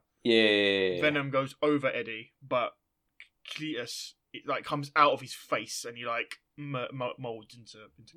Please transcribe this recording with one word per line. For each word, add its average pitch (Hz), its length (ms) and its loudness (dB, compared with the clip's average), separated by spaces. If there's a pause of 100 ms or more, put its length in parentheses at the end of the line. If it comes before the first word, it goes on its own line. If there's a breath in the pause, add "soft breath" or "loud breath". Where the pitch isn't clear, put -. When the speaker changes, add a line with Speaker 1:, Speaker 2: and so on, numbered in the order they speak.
(240)
Speaker 1:
Yeah, 117 100 6
yeah, 110 140 8
yeah, 98 480 4
yeah. 87 40 -4
Speaker 2:
Venom 143 300 0
goes 135 320 -2
over 147 240 2
Eddie, 113 460 -6 (100)
but 127 300 -2 (800)
Cletus, 135 600 -6 (180)
it, - 160 -10
like, 135 160 -4
comes 143 320 -6
out 147 160 8
of 131 80 0
his 127 120 -14
face - 540 -6
and 120 100 -10
he, 120 80 -12
like, 117 360 -4 (180)
m-, 143 160 -10
m-, 123 360 -6 (100)
molds 113 360 -12
into, 110 220 -20 (180)
into 120 200 -20